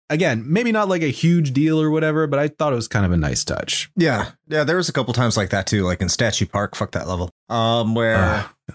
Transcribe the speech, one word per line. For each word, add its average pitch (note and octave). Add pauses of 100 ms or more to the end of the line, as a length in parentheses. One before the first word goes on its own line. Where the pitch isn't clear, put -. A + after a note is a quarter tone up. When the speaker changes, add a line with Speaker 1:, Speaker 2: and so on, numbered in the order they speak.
Speaker 1:
again, D3+
maybe A3+
not, G#3+
like, F3+
a D#3+
huge D#3+
deal D#3
or D#3
whatever, D#3
but C#3
I D3+
thought D3
it A#2+
was A#2
kind G2+
of F2
a F2
nice D2
touch. -
Speaker 2:
Yeah. B2+ (160)
Yeah, D3+
there D#3
was F3
a -
couple B2
times A#2+
like G2
that F#2+
too, G2+
like F2+
in F2+
Statue -
Park, G2+
fuck -
that D#2+
level, F2 (200)
um, A2+
where A2+
Speaker 1:
Ugh, F#2+ (260)